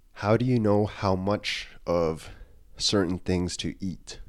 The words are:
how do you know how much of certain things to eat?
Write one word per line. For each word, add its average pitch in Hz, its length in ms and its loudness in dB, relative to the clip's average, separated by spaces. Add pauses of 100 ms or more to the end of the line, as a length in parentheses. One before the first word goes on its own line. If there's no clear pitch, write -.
(140)
how 107 240 4
do 123 60 2
you 127 140 4
know 104 280 4
how 98 280 0
much 98 540 -2 (180)
of 82 440 0 (480)
certain 92 400 0
things 90 400 -2
to - 200 -6
eat? - 500 -10